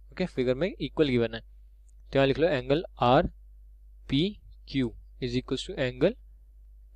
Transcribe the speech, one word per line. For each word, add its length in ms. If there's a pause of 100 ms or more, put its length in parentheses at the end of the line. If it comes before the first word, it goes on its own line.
(120)
ओके, 140
फिगर 300
में 160
इक्वल 380
गिवन 240
है। 60
तो 760
यहाँ 120
लिख 120
लो 80
एंगल 360 (180)
आरपीक्यू 1900 (320)
is 140
equals 260
to 100 (120)
angle 280 (840)